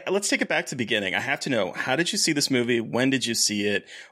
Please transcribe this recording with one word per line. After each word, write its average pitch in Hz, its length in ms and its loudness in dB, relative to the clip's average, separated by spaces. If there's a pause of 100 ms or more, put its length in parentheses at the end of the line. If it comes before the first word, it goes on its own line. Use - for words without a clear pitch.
let's 202 200 0
take 233 120 0
it 202 80 0
back 165 180 0
to 151 100 -8
the 120 80 -2
beginning. 95 320 0
I - 40 0
have 139 200 -2
to 151 100 -4
know, 104 220 0
how - 240 -2
did 170 160 0
you 220 60 -4
see - 140 2
this 143 160 2
movie? 123 320 2
When 120 300 0
did 123 160 0
you 117 80 -2
see 104 320 0
it? 101 180 0 (280)